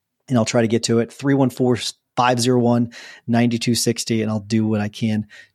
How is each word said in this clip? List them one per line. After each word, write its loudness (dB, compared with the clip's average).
and 2
I'll 2
try 2
to 2
get 0
to 2
it. -4
Three 0
one 2
four, 0
five 2
zero 2
one, 2
nine 2
two -2
sixty, -2
and -4
I'll -4
do -2
what 0
I -2
can -4